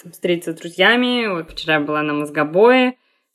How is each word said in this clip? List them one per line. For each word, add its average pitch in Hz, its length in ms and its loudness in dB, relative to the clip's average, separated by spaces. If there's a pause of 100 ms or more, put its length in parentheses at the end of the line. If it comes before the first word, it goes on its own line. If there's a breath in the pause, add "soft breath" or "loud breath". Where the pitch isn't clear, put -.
там, 175 80 -20
встретиться 170 420 -4
с 160 40 -8
друзьями. 226 720 0
Вот 165 240 -8
вчера 160 220 -4
я 151 60 2
была 151 220 -4
на 151 100 -4
мозгобое. 160 840 2 (380)